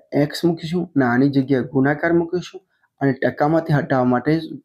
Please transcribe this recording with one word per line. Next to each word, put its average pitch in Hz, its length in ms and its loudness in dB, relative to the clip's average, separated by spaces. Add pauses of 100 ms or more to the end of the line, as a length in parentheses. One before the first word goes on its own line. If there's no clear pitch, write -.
(120)
એક્સ 147 340 -2
મૂકીશું 170 500 -2
અને 131 100 2
આની 123 240 2
જગ્યાએ 131 340 0
ગુણાકાર 147 500 0
મૂકીશું 170 480 -2 (400)
અને 135 120 2
ટકામાંથી 151 600 0
હટાવવા 131 320 0
માટે 127 360 0 (240)